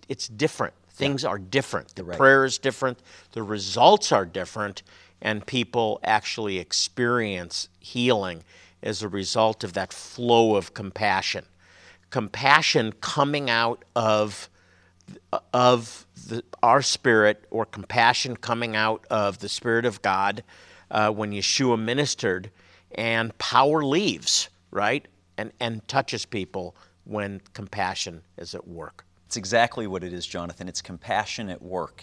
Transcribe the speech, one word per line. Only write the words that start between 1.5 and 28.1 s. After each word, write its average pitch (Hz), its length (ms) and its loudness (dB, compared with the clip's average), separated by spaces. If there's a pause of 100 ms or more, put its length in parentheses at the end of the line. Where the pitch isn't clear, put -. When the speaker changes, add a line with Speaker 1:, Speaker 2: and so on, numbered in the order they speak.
Speaker 1:
The 92 80 -14
Speaker 2:
You're 85 60 -12
right. 85 100 -8
Speaker 1:
prayer 135 260 8
is 127 140 -2
different. 131 400 -2 (320)
The 113 140 -6
results 107 640 4
are 101 160 4
different. 101 560 -8 (400)
And 107 240 -4
people 117 560 -2
actually 104 560 -2
experience 104 1120 -2 (100)
healing 101 640 -2 (400)
as 104 200 -6
a 107 60 -6
result 104 540 0
of 95 120 -8
that 110 180 -4
flow 117 640 4
of 95 180 -2
compassion. 98 720 -2 (640)
Compassion 127 920 2
coming 143 480 0
out 117 360 0 (100)
of, 107 540 0 (1040)
of 123 540 2 (220)
the, 113 140 -8 (200)
our 127 200 6
spirit, 107 680 4
or 113 140 -2
compassion 120 720 0
coming 117 380 -4
out 110 340 0
of 101 300 0
the 101 100 -10
Spirit 117 360 0
of 113 180 -2
God, 101 400 0 (480)
uh, 107 200 2
when 107 220 -4
Yeshua 117 460 0
ministered, 110 720 -2 (440)
and 113 440 -2
power 147 460 2
leaves, 143 640 0 (240)
right? 107 340 -2 (300)
And, 107 240 -8
and 117 260 -6
touches 127 380 -4
people 92 500 -8 (300)
when 101 360 -8 (120)
compassion 92 720 -6 (140)